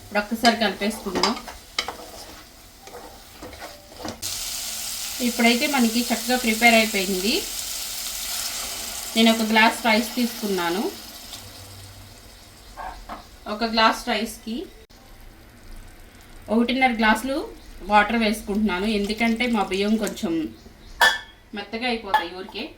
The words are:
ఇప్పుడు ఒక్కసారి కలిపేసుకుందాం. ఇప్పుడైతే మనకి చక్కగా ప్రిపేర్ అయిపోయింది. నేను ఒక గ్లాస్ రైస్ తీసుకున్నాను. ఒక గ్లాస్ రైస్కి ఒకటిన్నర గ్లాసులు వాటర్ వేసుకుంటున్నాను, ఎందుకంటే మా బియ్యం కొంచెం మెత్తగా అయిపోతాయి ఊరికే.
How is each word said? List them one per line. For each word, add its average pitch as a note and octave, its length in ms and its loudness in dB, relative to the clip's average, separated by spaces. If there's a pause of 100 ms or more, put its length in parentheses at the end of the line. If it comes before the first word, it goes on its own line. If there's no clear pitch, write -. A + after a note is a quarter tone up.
ఇప్పుడు G#3 160 -2
ఒక్కసారి A3 380 4
కలిపేసుకుందాం. G3+ 800 -2 (3750)
ఇప్పుడైతే A#3+ 460 4
మనకి A#3+ 340 4
చక్కగా A#3+ 360 0
ప్రిపేర్ A3+ 440 4
అయిపోయింది. G3+ 640 0 (1700)
నేను A3+ 160 6
ఒక A3+ 200 2
గ్లాస్ A3 340 4
రైస్ A3+ 320 4
తీసుకున్నాను. G3 680 0 (2750)
ఒక G#3+ 100 -4 (100)
గ్లాస్ A3+ 360 4
రైస్కి A3 460 -4 (2000)
ఒకటిన్నర B3 460 4
గ్లాసులు A3+ 380 4 (540)
వాటర్ G#3 320 6
వేసుకుంటున్నాను, G#3 640 2 (120)
ఎందుకంటే A3 460 2 (100)
మా G3 160 4
బియ్యం G3+ 220 4 (100)
కొంచెం F#3+ 300 -2 (1200)
మెత్తగా A3+ 340 -6
అయిపోతాయి G3+ 480 0
ఊరికే. G3 240 -10 (140)